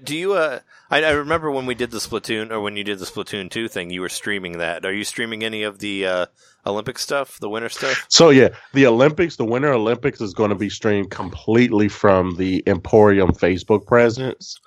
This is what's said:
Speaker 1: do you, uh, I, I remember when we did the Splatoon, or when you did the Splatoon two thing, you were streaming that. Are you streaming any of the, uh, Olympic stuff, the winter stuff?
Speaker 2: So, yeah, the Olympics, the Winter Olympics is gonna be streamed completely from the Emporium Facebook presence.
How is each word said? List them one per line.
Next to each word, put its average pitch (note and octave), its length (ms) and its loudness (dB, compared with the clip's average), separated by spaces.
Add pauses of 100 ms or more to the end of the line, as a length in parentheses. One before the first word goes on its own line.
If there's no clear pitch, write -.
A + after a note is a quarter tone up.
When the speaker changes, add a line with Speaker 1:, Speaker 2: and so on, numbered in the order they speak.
Speaker 1:
do C#3+ 120 -8
you, F#3+ 180 -2
uh, D#3 260 -2 (320)
I, D3+ 120 2
I D#3 80 2
remember D3+ 380 -2
when C3 160 -4
we B2+ 100 -4
did A#2+ 160 -4
the A2+ 60 -8
Splatoon, A2 540 -6
or A2 100 -4
when G#2 140 -6
you G2+ 80 -8
did G2+ 160 -6
the F2+ 60 -12
Splatoon G2 440 -10
two A2+ 180 -6
thing, F2+ 220 -8
you F2+ 120 -8
were F2 80 -6
streaming F#2 500 -8
that. E2+ 260 -6
Are F#2+ 80 -4
you G#2 120 -8
streaming A2+ 380 -8
any A2 200 -6
of G2+ 160 -8
the, G2 260 -6
uh, F2+ 200 -2 (420)
Olympic G#2+ 320 -6
stuff, C#3 400 -8
the A2+ 100 -8
winter A2+ 200 -8
stuff? - 400 -6
Speaker 2:
So, E3 200 8
yeah, C3 200 8 (240)
the C3+ 140 6
Olympics, D3+ 500 2
the A#2+ 80 -2
Winter C3 280 -2
Olympics A#2 480 -2
is G2 120 -6
gonna G#2 220 0
be G2 140 -4
streamed G2+ 420 -2
completely G#2+ 760 0
from F#2 480 2
the F#2 320 -2
Emporium G2 640 4
Facebook F2+ 540 0
presence. A#2+ 800 0